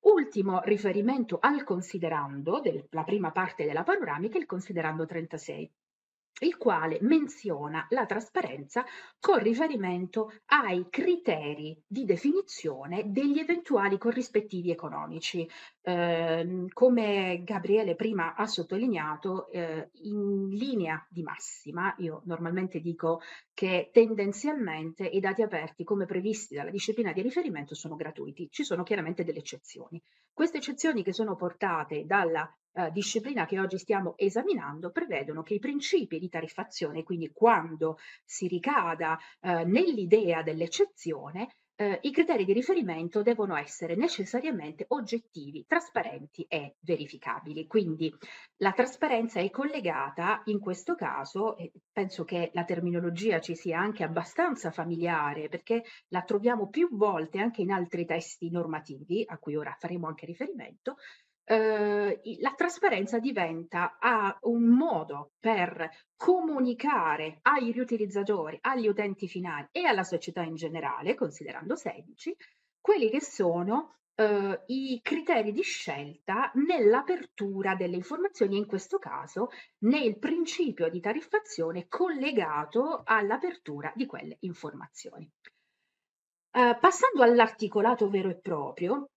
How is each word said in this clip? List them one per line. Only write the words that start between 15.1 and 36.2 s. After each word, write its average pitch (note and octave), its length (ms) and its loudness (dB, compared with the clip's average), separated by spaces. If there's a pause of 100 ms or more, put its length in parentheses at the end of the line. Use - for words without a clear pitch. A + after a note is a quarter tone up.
Ehm, F3 840 0
come G3+ 760 4
Gabriele G3+ 540 2
prima F#3 400 -2
ha G#3 100 0
sottolineato, F#3 1040 -2
eh, D#3+ 400 -4 (120)
in G3+ 480 0
linea G3 600 -2
di E3+ 140 -6
massima, - 720 -6
io D#3+ 280 -6
normalmente F3 520 -2
dico E3 420 -2 (320)
che F#3 400 0
tendenzialmente G3+ 1120 2
i F#3 140 0
dati G3 240 0
aperti F3 400 -4
come G3 240 -2
previsti G3 480 -4
dalla C#3+ 160 -6
disciplina G3+ 420 -2
di F#3 100 -2
riferimento A3+ 520 -4
sono D3 220 -12
gratuiti, D#3 520 -10
ci - 140 -8
sono F3+ 220 -2
chiaramente F3 400 -2
delle D#3+ 160 -6
eccezioni. - 600 -16 (320)
Queste E4 260 0
eccezioni C#4 440 -2
che F#3+ 100 -2
sono G#3 220 -2
portate D#3+ 720 -2
dalla, E3 420 2 (260)
eh, F3 180 -2
disciplina G#3 520 -2
che F#3+ 140 -4
oggi F#3+ 180 -2
stiamo F#3+ 400 0
esaminando G3 760 0
prevedono D#3 500 -4
che G#3 120 -4
i G#3 40 -2
principi C4+ 600 -2